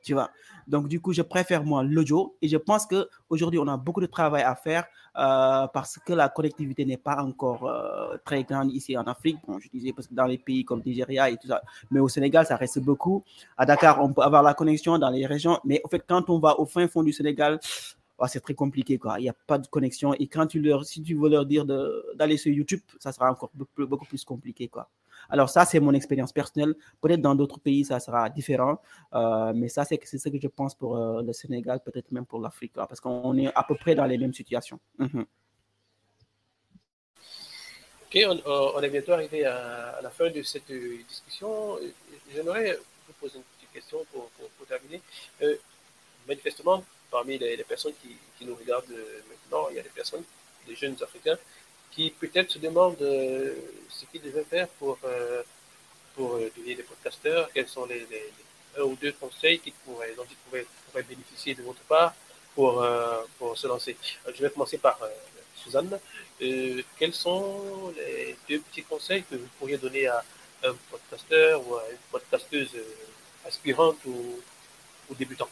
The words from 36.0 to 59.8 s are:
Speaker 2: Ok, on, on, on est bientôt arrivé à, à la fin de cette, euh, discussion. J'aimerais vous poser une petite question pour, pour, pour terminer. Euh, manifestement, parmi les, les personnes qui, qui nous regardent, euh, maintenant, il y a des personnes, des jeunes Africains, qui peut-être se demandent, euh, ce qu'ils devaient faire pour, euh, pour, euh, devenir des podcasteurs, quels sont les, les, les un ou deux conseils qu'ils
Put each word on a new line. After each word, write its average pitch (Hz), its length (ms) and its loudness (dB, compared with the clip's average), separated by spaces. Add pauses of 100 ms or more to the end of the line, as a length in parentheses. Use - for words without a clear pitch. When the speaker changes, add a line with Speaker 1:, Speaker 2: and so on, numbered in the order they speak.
Speaker 2:
Ok, - 220 0
on, 180 180 0
on, 143 300 0
on 143 60 -2
est 143 100 -2
bientôt 143 220 -2
arrivé 151 340 0
à, 120 440 -6
à 123 120 -10
la 123 80 -10
fin 165 180 0
de 151 140 -6
cette, - 300 -10
euh, 123 260 -10 (100)
discussion. 208 680 -10 (560)
J'aimerais 180 420 -2 (300)
vous 156 140 -20
poser 139 160 -12
une 131 80 -20 (120)
petite - 160 -20
question 151 260 -14 (140)
pour, 120 180 -14
pour, - 180 -20
pour - 180 -20
terminer. 135 340 -12 (420)
Euh, 147 120 2 (720)
manifestement, 151 560 0 (300)
parmi 127 260 -2
les, 117 220 -2
les 117 120 -10
personnes - 300 -8
qui, 120 100 -20 (240)
qui - 120 -20
nous 120 80 -10
regardent, 123 340 -6
euh, 110 300 -16 (100)
maintenant, - 400 -6
il 139 60 -12
y - 20 -8
a - 40 -10
des - 180 -18
personnes, 165 240 -10 (420)
des 117 80 -16
jeunes 139 260 -6
Africains, 156 380 -4 (540)
qui 156 180 -6
peut-être 180 400 -4
se - 80 -6
demandent, 165 440 2
euh, 135 520 -2 (420)
ce - 100 -16
qu'ils 165 160 -18
devaient 151 320 -6
faire 175 140 -2 (120)
pour, 139 240 -4
euh, 123 380 -6 (720)
pour, 131 200 -6
euh, 113 220 -4
devenir 120 220 -10
des 123 40 -14
podcasteurs, 156 720 -4
quels - 140 -2
sont 127 180 -10
les, 120 140 -10 (120)
les, 107 120 -12 (140)
les - 420 -16
un 143 40 0
ou 131 120 -2
deux 143 160 -6
conseils 156 480 -2
qu'ils - 240 -18